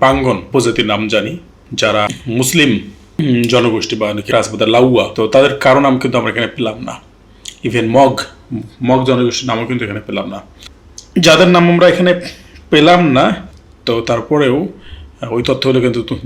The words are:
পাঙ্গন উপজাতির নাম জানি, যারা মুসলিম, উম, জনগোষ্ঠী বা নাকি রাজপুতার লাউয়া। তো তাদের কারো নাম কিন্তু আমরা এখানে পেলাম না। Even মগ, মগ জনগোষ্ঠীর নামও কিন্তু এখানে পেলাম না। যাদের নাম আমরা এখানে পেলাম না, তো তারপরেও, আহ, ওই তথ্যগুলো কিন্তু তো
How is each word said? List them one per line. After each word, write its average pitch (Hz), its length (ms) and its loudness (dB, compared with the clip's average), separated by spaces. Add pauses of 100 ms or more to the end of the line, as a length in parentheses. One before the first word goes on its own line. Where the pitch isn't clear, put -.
পাঙ্গন 131 360 2
উপজাতির 113 500 -2
নাম 107 220 -2
জানি, 107 300 -4 (340)
যারা 104 360 0 (180)
মুসলিম, 127 440 0 (480)
উম, 127 240 0
জনগোষ্ঠী 120 540 0
বা 104 180 -4
নাকি 104 180 -6
রাজপুতার 107 360 0
লাউয়া। 120 360 4 (100)
তো 110 120 0
তাদের 139 320 2
কারো 135 220 4
নাম 135 180 2
কিন্তু 127 200 -2
আমরা 113 120 -2
এখানে 110 260 -4
পেলাম 110 200 -6 (120)
না। - 60 -12 (720)
Even 117 200 -2
মগ, 123 340 2 (600)
মগ 127 240 2
জনগোষ্ঠীর 123 420 0
নামও 117 180 -4
কিন্তু 123 180 -6
এখানে 104 220 -8
পেলাম 98 220 -6
না। 98 140 -12 (760)
যাদের 165 300 4
নাম 175 240 4
আমরা 175 160 4
এখানে 180 320 2 (500)
পেলাম 160 420 4
না, 131 120 2 (600)
তো 117 140 -2
তারপরেও, 127 600 0
আহ, - 720 -12
ওই 120 100 -2
তথ্যগুলো 131 380 0
কিন্তু 120 220 -2
তো - 120 -10 (100)